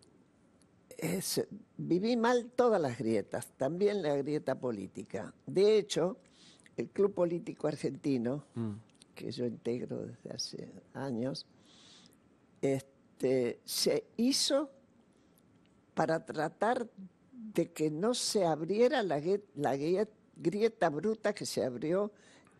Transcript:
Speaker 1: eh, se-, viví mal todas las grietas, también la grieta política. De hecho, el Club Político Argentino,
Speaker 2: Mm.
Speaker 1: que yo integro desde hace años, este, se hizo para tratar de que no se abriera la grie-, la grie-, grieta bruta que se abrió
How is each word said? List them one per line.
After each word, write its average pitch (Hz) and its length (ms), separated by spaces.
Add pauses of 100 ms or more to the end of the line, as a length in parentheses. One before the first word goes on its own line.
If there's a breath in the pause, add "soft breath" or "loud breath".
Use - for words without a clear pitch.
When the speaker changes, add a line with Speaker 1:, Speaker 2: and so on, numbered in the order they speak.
(960)
Speaker 1:
eh, 170 240
se-, - 260 (300)
viví 180 380
mal 240 400
todas 226 260
las 127 160
grietas, 110 600
también 185 440
la 147 140
grieta 143 420
política. 101 760 (120)
De 196 320
hecho, 175 400 (580 loud breath)
el - 140
Club 202 240
Político 170 540
Argentino, 139 760 (100)
Speaker 2:
Mm. 113 160 (420)
Speaker 1:
que - 180
yo 123 140
integro 120 600
desde - 240
hace - 420 (200)
años, 131 520 (1160 loud breath)
este, 131 1040
se - 420 (100)
hizo 277 540 (1200)
para 160 320
tratar 208 640 (420)
de 214 400
que 156 200
no 202 240
se 202 300
abriera 202 580
la 151 160
grie-, 190 240 (120)
la 139 200
grie-, 180 340 (260)
grieta 185 540
bruta 202 440
que 160 120
se 113 180
abrió 156 480 (480 loud breath)